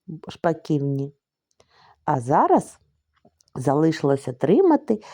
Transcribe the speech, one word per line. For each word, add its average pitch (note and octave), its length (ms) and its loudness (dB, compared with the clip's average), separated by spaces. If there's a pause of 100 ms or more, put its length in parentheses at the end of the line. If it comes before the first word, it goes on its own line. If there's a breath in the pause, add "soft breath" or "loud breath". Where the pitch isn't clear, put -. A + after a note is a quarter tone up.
(280)
шпаківні. C#3 840 -4 (920 soft breath)
А C#3+ 160 -2
зараз G3 600 0 (720)
залишилось C#3 760 0
отримати A3 760 0 (120)